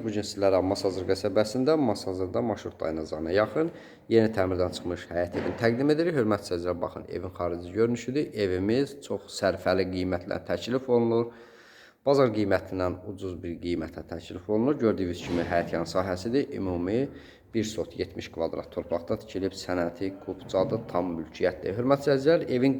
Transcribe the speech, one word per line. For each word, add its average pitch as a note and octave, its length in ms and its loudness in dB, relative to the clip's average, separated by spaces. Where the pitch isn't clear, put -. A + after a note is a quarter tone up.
Bu A2 80 0
gün G#2 80 0
sizlərə G2 400 2
Masazır F#2+ 460 0
qəsəbəsində, G#2+ 720 2
Masazırda G2+ 640 0
marşrut G#2 320 -4
dayanacağına D#2+ 560 -4
yaxın A2 380 2
yeni A2 220 8
təmirdən F2+ 400 2
çıxmış F2 340 -6
həyət F2 300 -2
evini F2+ 180 -4
təqdim A#2+ 380 2
edirik. E3+ 180 0
Hörmətli G#2+ 320 2
izləyicilər, F2 380 -2
baxın, - 260 -8
evin F2 300 -6
xarici F2 340 -4
görünüşüdür. A#2+ 540 0
Evimiz G2+ 500 2
çox - 180 -6
sərfəli F#2 560 2
qiymətlə F2+ 420 -2
təklif A#2 420 -2
olunur. A#2 380 4
Bazar C#3 320 6
qiymətindən F#2 600 0
ucuz F#2+ 320 -8
bir E2+ 240 -6
qiymətə D#2+ 480 -4
təklif F2+ 320 -12
olunur. A#2 400 2
Gördüyünüz F#2 400 0
kimi E2+ 240 0
həyət E2+ 240 2
yanı E2 220 -2
sahəsidir. F#2+ 640 0
Ümumi F#2 400 0
bir A2 120 0
sot - 320 -6
yetmiş - 320 -6
kvadrat D#2+ 480 -4
torpaqda E2+ 480 -4
tikilib, F#2 320 -4
sənəti, F2+ 640 -2
qubcadı - 640 0
tam F2+ 240 0
mülkiyyətdir. F2 640 -2
Hörmətli C#3 320 4
izləyicilər, D3 340 4
evin C3 200 4